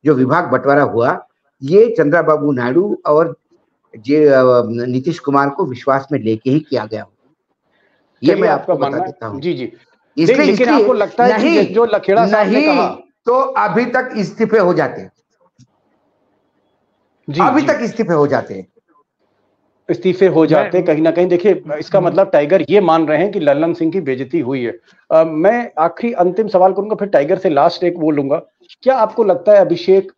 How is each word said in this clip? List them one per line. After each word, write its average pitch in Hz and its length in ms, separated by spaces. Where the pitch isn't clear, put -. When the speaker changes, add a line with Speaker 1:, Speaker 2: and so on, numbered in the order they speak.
Speaker 1:
जो 147 100
विभाग 131 300
बंटवारा 139 380
हुआ, 117 440
ये 196 360
चंद्रबाबू 156 540
नायडू 131 540
और 156 300
जे, 143 300
अ, 131 140
नीतीश 131 320
कुमार 143 320
को 180 160
विश्वास 135 460
में 131 80
लेके 110 300
ही 151 100
किया 123 240
गया। 107 220
ये 131 80
Speaker 2:
चलिए, 196 120
Speaker 1:
मैं 220 60
Speaker 2:
आपका 190 140
Speaker 1:
आपको 175 140
बता 139 140
Speaker 2:
मानना 165 160
Speaker 1:
देता - 200
हूँ। 131 140
Speaker 2:
जी, 165 140
जी। 127 180
Speaker 1:
इसलिए, 214 200
Speaker 2:
नहीं, 294 120
लेकिन 240 180
Speaker 1:
इसलिए 277 140
Speaker 2:
आपको 208 100
लगता 208 320
है 214 180
कि 302 60
Speaker 1:
नहीं, 294 260
Speaker 2:
जो 233 100
लखेड़ा 208 420
साहब 208 220
ने 202 40
Speaker 1:
नहीं, 294 240
Speaker 2:
कहा 156 120
Speaker 1:
तो 233 140
अभी 214 440
तक 254 320
इस्तीफे 214 420
हो 180 160
जाते, 135 340
Speaker 2:
जी, 143 100
Speaker 1:
अभी 262 200
Speaker 2:
जी। - 60
Speaker 1:
तक 294 160
इस्तीफे 190 320
हो 147 120
जाते 113 280
हैं। 95 120
Speaker 2:
इस्तीफे 185 360
हो 160 200
जाते 165 320
Speaker 3:
मैं 175 80
Speaker 2:
कहीं 156 160
ना 160 80
कहीं। 175 160
देखिए, 180 360
इसका 160 200
Speaker 3:
हम्म। 175 100
Speaker 2:
मतलब 190 220
टाइगर 151 400
ये 202 100
मान 160 260
रहे 151 120
हैं 190 140
कि 196 80
लल्लन 151 340
सिंह 160 180
की 190 80
बेइज्जती 135 400
हुई 127 240
है। 110 140
अ, 160 120
मैं 208 540
आखिरी 170 340
अंतिम 185 360
सवाल 190 240
करूंगा, 202 220
फिर 196 140
टाइगर 165 300
से 185 120
लास्ट 156 340
एक 175 120
वो 156 140
लूंगा। 143 260
क्या 262 140
आपको 220 280
लगता 185 280
है 202 60
अभिषेक 190 600